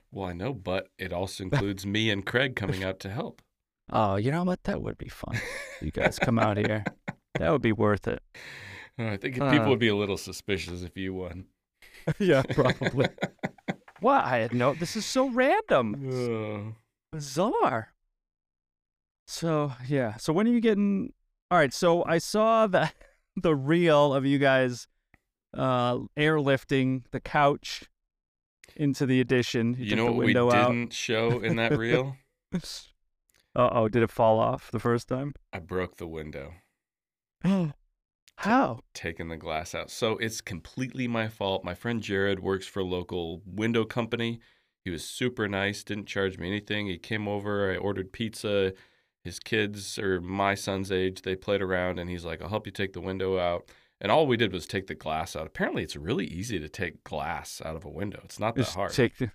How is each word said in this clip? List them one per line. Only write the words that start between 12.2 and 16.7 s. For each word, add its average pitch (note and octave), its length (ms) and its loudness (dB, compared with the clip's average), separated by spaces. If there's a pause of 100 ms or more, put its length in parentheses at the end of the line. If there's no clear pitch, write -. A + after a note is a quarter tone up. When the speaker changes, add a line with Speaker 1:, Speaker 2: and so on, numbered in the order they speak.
Speaker 2:
probably. - 680 2
Speaker 1:
<laughs> - 40 -20 (840)
Speaker 2:
What? C4+ 240 4
I B2 140 2
had A2+ 160 0
no, B2 200 4
this D#3+ 220 -6
is G#3+ 80 -4
so C4 240 2
random. A#3+ 840 2
Speaker 1:
Oh. A2 640 -4 (380)